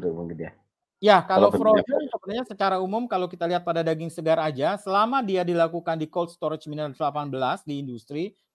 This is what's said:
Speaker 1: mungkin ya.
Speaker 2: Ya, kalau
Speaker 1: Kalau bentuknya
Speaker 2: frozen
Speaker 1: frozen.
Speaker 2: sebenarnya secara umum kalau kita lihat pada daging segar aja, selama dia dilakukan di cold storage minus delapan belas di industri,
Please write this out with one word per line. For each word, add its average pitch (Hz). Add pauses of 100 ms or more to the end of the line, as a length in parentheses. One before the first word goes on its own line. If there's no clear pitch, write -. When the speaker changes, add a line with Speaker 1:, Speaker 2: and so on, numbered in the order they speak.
Speaker 1:
mungkin 82
ya. 80 (440)
Speaker 2:
Ya, 196
kalau 196
Speaker 1:
Kalau 202
bentuknya 214
Speaker 2:
frozen 269
Speaker 1:
frozen. 302
Speaker 2:
sebenarnya 233
secara 190
umum 196
kalau 185
kita 175
lihat 175
pada 165
daging 160
segar 160
aja, 156
selama 220
dia 185
dilakukan 170
di 156
cold 170
storage 156
minus 151
delapan 147
belas 131
di 143
industri, 143 (240)